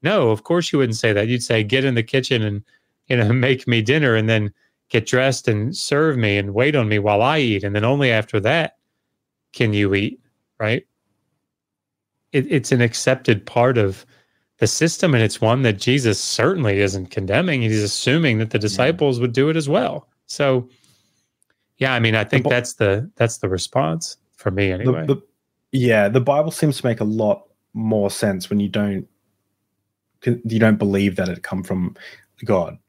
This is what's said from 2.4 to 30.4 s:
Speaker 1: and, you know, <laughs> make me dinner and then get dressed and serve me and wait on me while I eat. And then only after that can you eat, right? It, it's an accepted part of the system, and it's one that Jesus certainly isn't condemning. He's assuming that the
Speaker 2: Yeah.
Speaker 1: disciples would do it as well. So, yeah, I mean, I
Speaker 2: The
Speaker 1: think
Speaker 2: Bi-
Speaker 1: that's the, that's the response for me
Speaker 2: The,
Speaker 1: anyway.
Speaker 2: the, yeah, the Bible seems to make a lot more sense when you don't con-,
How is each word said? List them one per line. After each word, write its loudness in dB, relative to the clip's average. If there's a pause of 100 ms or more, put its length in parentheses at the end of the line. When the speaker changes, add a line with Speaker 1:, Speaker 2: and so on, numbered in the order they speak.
Speaker 1:
and, -4 (440)
you 0
know, 2
<laughs> -
make 0
me 2
dinner 2
and 0
then 0 (360)
get 0
dressed 0
and -2
serve 0
me 2
and -4
wait 2
on 2
me 0
while 2
I 2
eat. 0
And -4
then 0
only 2
after 0
that 0 (760)
can 0
you 2
eat, -2 (400)
right? -4 (1500)
It, 0
it's 0
an 4
accepted 0
part 0
of -2 (520)
the 0
system, 0
and 4
it's -2
one 2
that 2
Jesus 0
certainly 0
isn't -2
condemning. -2
He's 0
assuming 0
that -2
the -2
Speaker 2:
Yeah. -2
Speaker 1:
disciples 0
would -2
do 2
it -2
as -4
well. -2 (180)
So, -2 (1120)
yeah, 0
I 0
mean, 2
I 2
Speaker 2:
The -6
Speaker 1:
think 2
Speaker 2:
Bi- 0
Speaker 1:
that's 0
the, 0
that's 0
the -4
response -4 (200)
for -4
me 0
Speaker 2:
The, -2
Speaker 1:
anyway. -2
Speaker 2:
the, -2 (500)
yeah, 2
the 2
Bible 0
seems 0
to -6
make 0
a -2
lot -2 (280)
more 0
sense -4
when 0
you -2
don't -4 (1120)
con-, -2